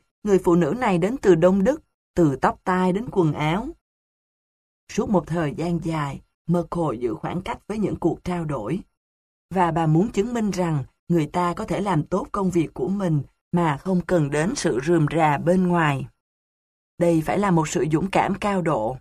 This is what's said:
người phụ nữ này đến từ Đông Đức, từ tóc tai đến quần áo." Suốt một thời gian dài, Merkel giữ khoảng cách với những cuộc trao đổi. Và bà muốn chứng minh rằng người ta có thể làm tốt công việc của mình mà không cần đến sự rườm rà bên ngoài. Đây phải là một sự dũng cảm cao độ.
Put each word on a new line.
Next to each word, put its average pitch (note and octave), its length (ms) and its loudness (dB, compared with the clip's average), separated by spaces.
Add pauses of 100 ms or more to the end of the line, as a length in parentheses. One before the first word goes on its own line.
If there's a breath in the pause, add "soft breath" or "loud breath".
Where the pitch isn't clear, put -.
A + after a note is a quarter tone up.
(240)
người G3 160 4
phụ F3 160 4
nữ E3+ 220 2
này G#3+ 200 2
đến F#3+ 240 0
từ F#3 140 6
Đông F#3 280 4
Đức, C#4 200 0 (320)
từ D3+ 200 4
tóc G#3+ 280 0
tai F#3 300 2
đến A#3+ 180 -4
quần E3 220 2
áo." E3 340 -2 (1200)
Suốt B3+ 180 -2
một F3+ 180 2
thời D#3 260 -2
gian E3+ 300 -4
dài, D3+ 380 -4 (260)
Merkel E3 520 -2
giữ A#2+ 140 -4
khoảng D#3+ 280 -8
cách - 260 -10
với G#3+ 100 -6
những F#3 180 -2
cuộc - 280 -4
trao F3 220 -4
đổi. C#3 340 -6 (720)
Và F3 180 2
bà D#3+ 160 0
muốn E3+ 240 4
chứng A3 220 -2
minh G#3+ 180 0
rằng E3 320 -2 (240)
người E3 180 2
ta F3 280 -2
có G#3 120 -6
thể F3 160 -2
làm F3+ 220 0
tốt G#3 280 -4
công G3 200 -2
việc E3 220 0
của - 140 -4
mình F3+ 360 0 (280)
mà E3 260 2
không F#3 240 -2
cần D#3+ 280 2
đến D#3 260 0
sự C3+ 300 -2
rườm D#3+ 200 2 (100)
rà D3+ 220 2
bên F3+ 300 2
ngoài. D3+ 400 0 (920)
Đây E3+ 280 2
phải D3 140 0
là G3+ 120 2
một D#3+ 160 2
sự D3 240 -2
dũng D#3+ 200 0
cảm F3+ 240 2
cao G3 260 -2
độ. C3 400 -2